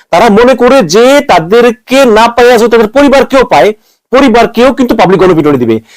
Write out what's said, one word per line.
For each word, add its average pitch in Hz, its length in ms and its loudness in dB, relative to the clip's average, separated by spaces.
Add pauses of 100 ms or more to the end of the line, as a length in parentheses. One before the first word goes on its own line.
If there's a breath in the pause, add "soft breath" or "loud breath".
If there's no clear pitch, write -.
(100)
তারা 196 180 0
মনে 233 260 0
করে 254 280 0
যে 233 380 0
তাদেরকে 233 840 -2
না 226 240 2
পাইয়া 240 300 0
যদি 226 120 -2
তাদের 226 180 0
পরিবারকেও 269 560 0
পায়, 180 280 0 (380)
পরিবারকেও 233 640 0
কিন্তু 240 240 -4
পাবলিক 185 240 0
গণপিটুনি 156 380 0
দিবে। 113 220 -4 (160 soft breath)